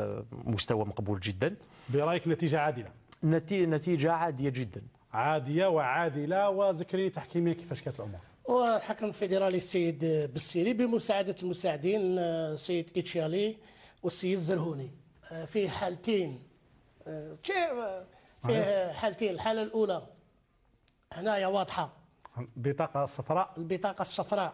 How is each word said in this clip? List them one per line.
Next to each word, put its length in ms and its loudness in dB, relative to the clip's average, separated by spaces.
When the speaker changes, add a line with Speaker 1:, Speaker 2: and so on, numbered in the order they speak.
Speaker 1:
مستوى 540 0
مقبول 340 -2
جدًا. 360 -2
Speaker 2:
برأيك 380 0
نتيجة 320 2
عادلة؟ 300 0
Speaker 1:
نتي-، 420 2
نتيجة 460 2
عادية 380 0
جدًا. 320 -4
Speaker 2:
عادية 520 2
وعادلة. 840 2
وذكريني 600 2
تحكيميا 440 0
كيفاش 280 -8
كانت 180 -8
الأمور؟ 200 -10
Speaker 3:
والحكم 600 2
الفيدرالي 520 2
السيد 480 0
بالسيري 680 2
بمساعدة 680 2
المساعدين، 760 0
آه، 340 0
السيد 440 -2
إتشالي 600 0
والسيد 360 0
زرهوني، 520 -2
آه، 140 -8
في 240 0
حالتين، 720 -2
آه، 360 -10
شيء، 120 -2
آه، 500 -2
فيه 160 4
Speaker 2:
أيوة. 300 2
Speaker 3:
حالتين. 400 0
الحالة 280 0
الأولى 460 0
هنايا 340 0
واضحة، 460 0
Speaker 2:
البطاقة 460 0
الصفراء. 540 -2
Speaker 3:
البطاقة 440 -2
الصفراء 520 -2